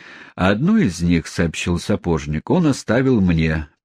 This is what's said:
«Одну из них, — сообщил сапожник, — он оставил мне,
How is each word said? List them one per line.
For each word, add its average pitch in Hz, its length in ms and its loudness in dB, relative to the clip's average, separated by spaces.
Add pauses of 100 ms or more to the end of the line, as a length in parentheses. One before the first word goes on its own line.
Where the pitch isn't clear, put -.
(360)
«Одну 117 420 2
из 95 240 0
них, — 85 260 2
сообщил 85 520 -4
сапожник, — 76 720 -4
он 165 160 2
оставил 127 540 0
мне, 80 480 0 (160)